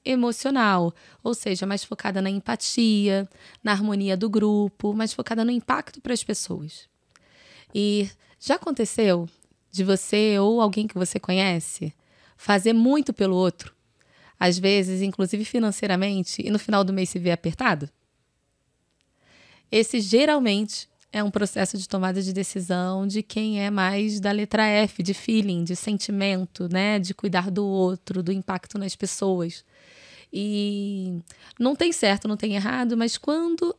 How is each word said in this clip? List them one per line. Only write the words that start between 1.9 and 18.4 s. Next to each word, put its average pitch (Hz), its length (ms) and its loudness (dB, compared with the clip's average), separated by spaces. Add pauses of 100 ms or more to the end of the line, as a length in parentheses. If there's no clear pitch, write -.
na 196 80 0
empatia, 202 960 0 (340)
na 214 100 0
harmonia 196 440 0
do 208 140 -2
grupo, 208 640 2
mais 220 180 -2
focada 226 320 -4
no 233 60 2
impacto - 500 -4
pras 240 240 -4
pessoas. - 640 -8 (840)
E 208 340 0 (320)
já - 140 0
aconteceu 208 760 0 (420)
de 185 140 -2
você 208 540 2
ou 220 240 4
alguém 214 240 2
que 208 80 -8
você 185 260 -2
conhece 185 720 -2 (460)
fazer 202 340 2
muito 254 400 4
pelo 190 240 2
outro, - 380 0 (680)
às 180 180 4
vezes, 190 440 2
inclusive 196 420 -2
financeiramente, 202 960 0
e - 100 -4
no 208 80 2
final 208 240 2
do 190 100 0
mês 190 180 -2
se - 80 -6
vê 175 140 0
apertado? 170 540 -2 (1800)